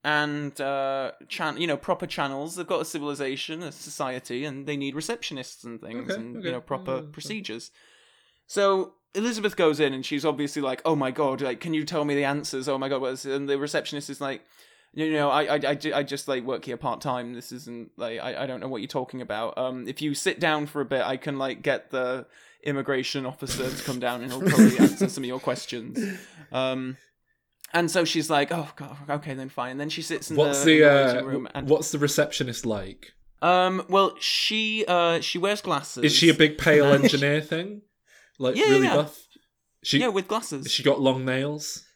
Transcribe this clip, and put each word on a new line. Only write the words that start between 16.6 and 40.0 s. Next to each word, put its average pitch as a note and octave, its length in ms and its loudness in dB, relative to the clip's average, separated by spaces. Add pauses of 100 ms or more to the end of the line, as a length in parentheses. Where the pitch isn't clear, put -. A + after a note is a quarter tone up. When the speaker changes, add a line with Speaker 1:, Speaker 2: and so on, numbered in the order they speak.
Speaker 1:
here A#2+ 120 -8
part-time. B2 560 -4
This A#2 180 -14
isn't, A#2+ 460 -14
like, A#2 220 -6
I, B2+ 240 -6
I C3+ 40 -4
don't B2+ 120 -8
know G2+ 80 -8
what B2 140 -6
you're C3+ 60 -8
talking B2+ 340 -8
about. A2 360 -6
Um, B2+ 300 -4
if C3 140 -8
you D3 140 -2
sit - 240 -2
down D3+ 260 2
for D3 160 -6
a C3 40 0
bit, B2+ 180 0
I C3 140 -2
can, C#3 200 -6
like, C3 240 -6
get C#3 300 -2
the B2+ 340 -2 (380)
immigration C3+ 640 -2
officer C3 440 -6
to - 140 -8
come B2+ 160 -4
down B2 240 -2
and C3 80 -8
he'll - 100 -6
probably F#3 360 8
Speaker 2:
<laughs> - 20 0
Speaker 1:
answer - 280 4
some C3+ 160 -6
of B2 40 -4
your C3 120 -4
questions. A#2+ 600 -6 (520)
Um, C3 460 -4 (760)
and E3+ 180 2
so F3 140 2
she's D#3 240 -2
like, C#3+ 220 4
"Oh, E3 240 -4
God, C#3 220 -14 (120)
okay, D3 260 -4
then C3 140 -10
fine." B2+ 220 -8
And C3+ 80 -8
then D3 100 -4
she D#3+ 120 -6
sits - 300 -6
in D3+ 60 0
Speaker 2:
What's C#3+ 260 2
Speaker 1:
the, D#3 160 8
Speaker 2:
the, D3+ 80 10
Speaker 1:
in - 20 12
the - 0 -
Speaker 2:
uh, C3+ 240 6
Speaker 1:
waiting C3 140 -2
room C3+ 260 -4
and C#3 160 -6
Speaker 2:
what's D#3 220 4
the D3 80 -2
receptionist C#3+ 680 0
like? G2 480 -6 (280)
Speaker 1:
Um, F3+ 480 2
well, F#3+ 300 4
she, A3 680 0
uh, E3+ 320 4
she - 180 -4
wears G3+ 240 0
glasses. D3 440 -4
Speaker 2:
Is C#3+ 80 6
she D#3+ 160 8
a D3 40 8
big D3+ 240 4
pale D3 340 8
Speaker 1:
And C#3 120 8
Speaker 2:
engineer D3 380 4
thing? F#3 400 -6 (580)
Like, B2+ 160 0
Speaker 1:
Yeah, G#4+ 140 4
Speaker 2:
really - 160 8
Speaker 1:
yeah. E4+ 100 2
Speaker 2:
buff? D3 260 0 (640)
She, C#3+ 160 2
Speaker 1:
Yeah, B3 80 2